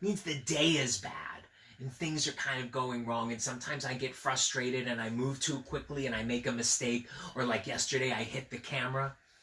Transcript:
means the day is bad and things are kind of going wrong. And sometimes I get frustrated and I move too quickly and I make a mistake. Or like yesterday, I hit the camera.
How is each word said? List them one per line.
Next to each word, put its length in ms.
means 220
the 160
day 340
is 260
bad 380
and 140
things 340
are 60
kind 300
of 80
going 340
wrong. 280
And 80
sometimes 440
I 100
get 200
frustrated 720
and 140
I 100
move 300
too 200
quickly 460
and 80
I 80
make 240
a 60
mistake. 560
Or 100
like 220
yesterday, 460
I 100
hit 280
the 80
camera. 560